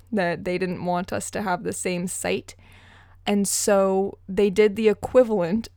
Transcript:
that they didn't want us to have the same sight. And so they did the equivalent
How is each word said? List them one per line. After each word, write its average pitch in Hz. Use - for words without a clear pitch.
that 180
they 180
didn't 180
want 180
us 202
to 196
have 185
the 185
same 180
sight. -
And 202
so 196
they 202
did 208
the 214
equivalent 220